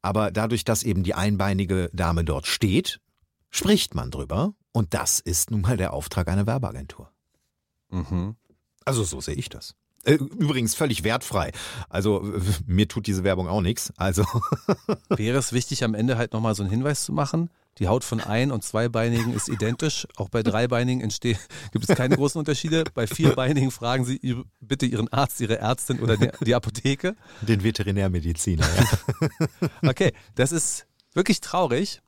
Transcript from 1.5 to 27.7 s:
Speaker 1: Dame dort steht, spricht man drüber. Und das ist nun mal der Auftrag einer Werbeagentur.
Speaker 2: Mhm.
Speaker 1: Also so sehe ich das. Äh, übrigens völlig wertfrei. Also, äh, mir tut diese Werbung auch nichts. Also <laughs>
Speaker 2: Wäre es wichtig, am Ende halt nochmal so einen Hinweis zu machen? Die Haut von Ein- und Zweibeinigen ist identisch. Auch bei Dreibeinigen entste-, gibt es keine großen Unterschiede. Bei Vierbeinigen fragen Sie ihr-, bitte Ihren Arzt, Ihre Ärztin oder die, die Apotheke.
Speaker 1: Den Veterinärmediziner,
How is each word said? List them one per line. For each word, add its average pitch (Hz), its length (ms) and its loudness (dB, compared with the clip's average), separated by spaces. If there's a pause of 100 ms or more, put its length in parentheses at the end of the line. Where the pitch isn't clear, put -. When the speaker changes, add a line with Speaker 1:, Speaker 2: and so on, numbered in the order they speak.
Speaker 1:
Dame 85 320 2
dort 73 240 -2
steht, - 520 0 (500)
spricht - 440 2
man 123 160 -4
drüber. 92 440 -2 (180)
Und 104 200 0
das - 280 0
ist - 300 -4
nun 104 120 0
mal 107 160 2
der 90 160 -2
Auftrag 80 340 -4
einer 101 180 0
Werbeagentur. 113 640 -6 (800)
Speaker 2:
Mhm. 90 480 -4 (480)
Speaker 1:
Also 120 200 0
so - 180 -6
sehe 76 140 -6
ich 65 120 -8
das. - 260 -16 (300)
Äh, 143 120 6
übrigens 135 580 0
völlig 127 280 0
wertfrei. 107 480 -2 (380)
Also, 101 460 0
äh, 98 60 -2 (260)
mir 95 200 4
tut - 200 -6
diese 95 180 -2
Werbung 92 240 0
auch 98 140 0
nichts. - 340 -2
Also 98 300 2 (420)
<laughs> - 400 -4
Speaker 2:
Wäre 120 300 0
es 120 160 -4
wichtig, 131 280 -2
am 110 120 0
Ende 117 240 2
halt 117 160 -2
nochmal 110 200 0
so 101 80 -4
einen 95 80 0
Hinweis 131 340 0
zu - 100 -6
machen? 151 340 0 (300)
Die 95 100 2
Haut 120 160 2
von 113 160 -2
Ein- 123 320 0
und 107 120 -4
Zweibeinigen 117 680 0
ist 110 160 -4
identisch. 117 580 -2 (100)
Auch 95 120 -4
bei 117 140 0
Dreibeinigen 123 580 2
entste-, 110 380 0 (340)
gibt - 160 -2
es 175 80 6
keine 131 200 4
großen 139 220 0
Unterschiede. 156 540 0
Bei 117 140 -2
Vierbeinigen 135 640 4
fragen 123 340 0
Sie 127 140 -4
ihr-, 127 260 -4 (160)
bitte 131 240 -2
Ihren 117 260 0
Arzt, - 300 0
Ihre 113 180 0
Ärztin 120 420 -2
oder 113 180 2
die, 127 100 4 (160)
die 113 100 4
Apotheke. 139 640 -2 (240)
Speaker 1:
Den 104 240 2
Veterinärmediziner, 92 1040 0